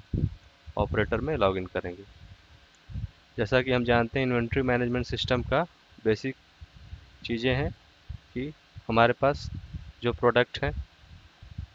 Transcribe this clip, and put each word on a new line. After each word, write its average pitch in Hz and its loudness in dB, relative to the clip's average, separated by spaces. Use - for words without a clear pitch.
ऑपरेटर 107 0
में 143 -2
लॉगिन 95 2
करेंगे। 90 -8
जैसा 123 2
कि 131 -2
हम 123 2
जानते 120 2
हैं, 131 2
इन्वेंटरी 120 0
मैनेजमेंट 123 0
सिस्टम 120 -2
का 131 0
बेसिक 110 0
चीज़ें 123 2
हैं 151 0
कि 139 -8
हमारे 117 6
पास - 0
जो 120 0
प्रोडक्ट 120 2
हैं, 143 -2